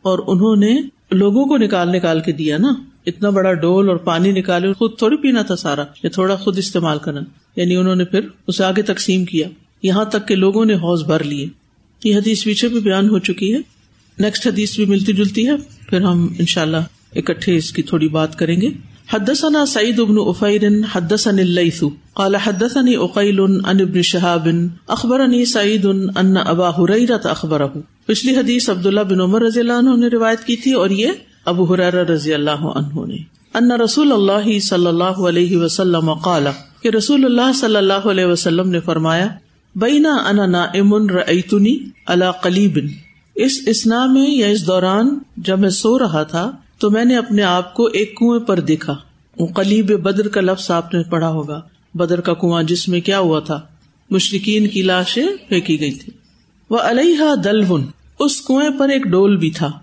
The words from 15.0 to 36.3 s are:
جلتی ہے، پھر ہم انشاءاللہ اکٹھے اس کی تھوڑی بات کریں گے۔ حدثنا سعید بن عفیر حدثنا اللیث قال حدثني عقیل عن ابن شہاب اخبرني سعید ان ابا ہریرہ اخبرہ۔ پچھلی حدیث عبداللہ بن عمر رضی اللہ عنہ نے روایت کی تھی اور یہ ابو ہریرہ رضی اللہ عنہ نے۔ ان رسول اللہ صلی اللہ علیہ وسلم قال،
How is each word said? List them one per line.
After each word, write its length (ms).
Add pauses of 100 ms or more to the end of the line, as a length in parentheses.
جلتی 360
ہے، 40 (380)
پھر 100
ہم 280 (100)
انشاءاللہ 380 (400)
اکٹھے 400
اس 160
کی 100
تھوڑی 260
بات 300
کریں 220
گے۔ 80 (440)
حدثنا 540
سعید 340
بن 180
عفیر 420 (320)
حدثنا 500
اللیث 400 (300)
قال 220
حدثني 600
عقیل 460
عن 400
ابن 220
شہاب 460 (380)
اخبرني 580
سعید 400 (320)
ان 200
ابا 340
ہریرہ 540
اخبرہ۔ 420 (400)
پچھلی 300
حدیث 340
عبداللہ 300
بن 200
عمر 220
رضی 180
اللہ 120
عنہ 240
نے 120
روایت 360
کی 120
تھی 160
اور 180
یہ 180 (360)
ابو 300
ہریرہ 300
رضی 300
اللہ 160
عنہ 560
نے۔ 100 (380)
ان 180
رسول 400
اللہ 460
صلی 280
اللہ 420
علیہ 280
وسلم 580
قال، 320 (360)